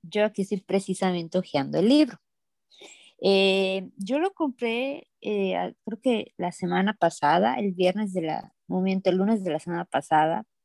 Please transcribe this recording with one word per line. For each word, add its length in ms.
yo 220
aquí 180
estoy 180
precisamente 760
hojeando 420
el 100
libro. 300
Eh, 760
yo 220
lo 140
compré, 720
eh, 340
a-, 180
creo 160
que 360
la 140
semana 480
pasada, 560
el 180
viernes 400
de 100
la, 320
no 140
miento, 280
el 80
lunes 260
de 80
la 80
semana 260
pasada, 600